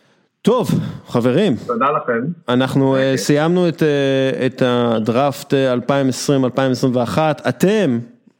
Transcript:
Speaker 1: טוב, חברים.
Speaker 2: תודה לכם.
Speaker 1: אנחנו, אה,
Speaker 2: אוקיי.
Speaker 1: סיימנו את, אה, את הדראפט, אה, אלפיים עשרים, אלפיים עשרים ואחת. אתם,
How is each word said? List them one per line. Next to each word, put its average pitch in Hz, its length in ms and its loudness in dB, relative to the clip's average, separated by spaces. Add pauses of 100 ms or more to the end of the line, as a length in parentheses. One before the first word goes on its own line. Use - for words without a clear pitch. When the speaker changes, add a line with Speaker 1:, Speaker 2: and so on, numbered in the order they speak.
(420)
Speaker 1:
טוב, 220 280 0 (380)
חברים. 127 460 0 (140)
Speaker 2:
תודה 123 240 -2
לכם. 127 280 -4 (300)
Speaker 1:
אנחנו, 135 460 2
אה, 131 40 2
Speaker 2:
אוקיי. 135 180 0
Speaker 1:
סיימנו 165 520 2
את, 160 140 -2
אה, 135 600 0
את - 200 -2
הדראפט, 120 880 0
אה, 135 200 2
אלפיים 135 360 0
עשרים, 135 360 0
אלפיים 131 260 0
עשרים 127 240 0
ואחת. 123 540 0
אתם, 175 500 2 (400)